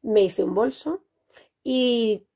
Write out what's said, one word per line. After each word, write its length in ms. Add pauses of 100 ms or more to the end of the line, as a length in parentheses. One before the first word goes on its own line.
Me 200
hice 220
un 100
bolso 480 (640)
y 600 (120)